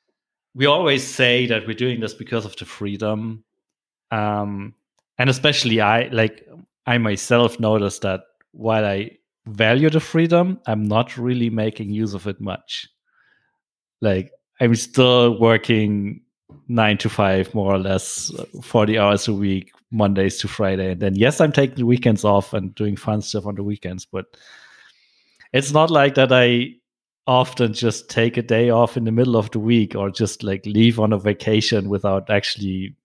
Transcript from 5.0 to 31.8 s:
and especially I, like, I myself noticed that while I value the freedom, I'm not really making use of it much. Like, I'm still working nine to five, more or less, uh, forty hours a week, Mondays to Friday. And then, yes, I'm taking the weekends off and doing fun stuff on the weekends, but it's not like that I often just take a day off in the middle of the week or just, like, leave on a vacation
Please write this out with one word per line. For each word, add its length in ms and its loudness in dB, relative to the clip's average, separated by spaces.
and 120 2
especially 500 0
I, 280 2
like, 380 -2
I 120 2
myself 640 2
noticed 420 0
that 200 -4
while 320 -2
I 280 -4
value 440 2
the 100 0
freedom, 680 0
I'm 180 -2
not 320 0
really 340 -2
making 400 -4
use 240 -4
of 120 -10
it 140 -8
much. 480 -10
Like, 320 -2
I'm 140 4
still 640 4
working 840 2
nine 300 2
to 100 -4
five, 460 0
more 180 0
or 60 2
less, 560 -4
uh, 100 -12
forty 360 0
hours 300 2
a 40 -2
week, 400 -4
Mondays 460 0
to 100 -6
Friday. 440 -2
And 80 -8
then, 160 0
yes, 240 2
I'm 120 4
taking 240 0
the 100 -2
weekends 380 2
off 300 2
and 200 -6
doing 220 -4
fun 260 -4
stuff 240 -8
on 80 -8
the 80 -8
weekends, 420 -10
but 320 -12
it's 200 -2
not 180 4
like 260 4
that 160 4
I 420 2
often 480 0
just 340 -4
take 280 0
a 60 -2
day 280 2
off 260 2
in 80 -4
the 80 -2
middle 240 2
of 140 0
the 80 -6
week 360 2
or 160 -4
just, 320 -4
like, 220 -6
leave 340 4
on 140 2
a 60 0
vacation 720 0